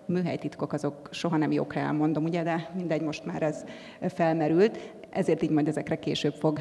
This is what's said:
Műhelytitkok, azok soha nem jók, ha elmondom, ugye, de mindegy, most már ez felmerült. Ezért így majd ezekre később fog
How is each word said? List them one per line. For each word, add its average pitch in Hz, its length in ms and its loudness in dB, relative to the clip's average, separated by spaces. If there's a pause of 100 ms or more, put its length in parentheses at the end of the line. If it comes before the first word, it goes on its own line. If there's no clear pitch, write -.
Műhelytitkok, 165 680 -2
azok 147 380 -4
soha 170 260 0
nem 151 160 2
jók, 143 200 0
ha 151 80 -2
elmondom, 151 440 2
ugye, 170 180 0
de 160 340 -2
mindegy, 160 260 0
most 151 220 -4
már 160 180 -6
ez 151 220 -2 (360)
felmerült. 165 920 2 (180)
Ezért 175 320 2
így 156 80 0
majd 151 180 4
ezekre 151 300 -2
később 147 360 0
fog 151 260 2